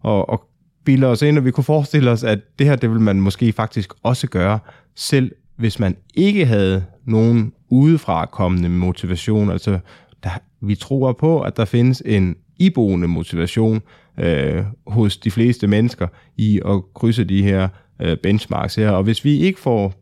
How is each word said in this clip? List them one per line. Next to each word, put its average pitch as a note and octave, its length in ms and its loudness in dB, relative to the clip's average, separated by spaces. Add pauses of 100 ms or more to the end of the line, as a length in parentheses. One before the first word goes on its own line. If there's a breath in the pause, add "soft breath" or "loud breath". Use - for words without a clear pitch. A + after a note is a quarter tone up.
og, G#2+ 280 0
og G#2 180 -4 (380)
bilder C3+ 240 4
os A#2+ 140 0
ind, D3 160 4
og C3 60 0
vi C3 60 2
kunne B2+ 140 -2
forestille D3 460 0
os, A#2 140 -2
at G#2+ 140 0 (200)
det C#3+ 80 2
her, C#3+ 100 4
det A#2 140 0
ville A2+ 120 0
man G2 180 2
måske G2 320 0
faktisk A2 400 -6 (100)
også B2+ 240 -2
gøre, G2+ 320 0 (380 loud breath)
selv C3 360 -2 (240)
hvis A2+ 220 -4
man F#2+ 180 0 (180)
ikke F#3+ 320 2
havde F#2+ 380 2 (200)
nogen A2+ 480 2 (160)
udefra C3 580 2
kommende F2+ 420 -2
motivation. F2+ 840 -2
Altså, F#2+ 280 -2 (460 soft breath)
der, F#2 60 -6 (300)
vi G#2 140 -2
tror C3 380 -2
på, D#3 280 0
at - 160 -6
der A2+ 80 0
findes B2 420 0
en F#2 300 0 (220)
iboende G2+ 500 2
motivation, F2 720 -2 (360 soft breath)
øh, D#2 440 -2 (240)
hos G#2 300 0
de - 140 -4
fleste A#2 360 0
mennesker G#2 400 0 (300 soft breath)
i G#2 300 0
at G2 140 0 (140)
krydse A2+ 300 0
de F#2+ 180 -2
her, F#2+ 260 0 (340 soft breath)
øh, E2 140 -2
benchmarks - 580 -4
her. G#2+ 160 0
Og F#2+ 120 0
hvis G#2+ 220 -2
vi D3 140 2
ikke F#3 220 -2
får G2+ 420 -2